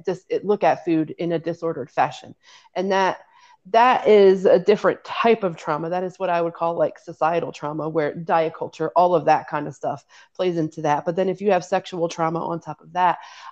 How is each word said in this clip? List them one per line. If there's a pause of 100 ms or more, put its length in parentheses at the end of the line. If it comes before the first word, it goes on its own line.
dis-,
it,
look
at
food
in
a
disordered
fashion. (400)
And
that, (520)
that
is
a
different
type
of
trauma.
That
is
what
I
would
call,
like,
societal
trauma,
where
diet
culture,
all
of
that
kind
of
stuff (280)
plays
into
that.
But
then
if
you
have
sexual
trauma
on
top
of
that, (340)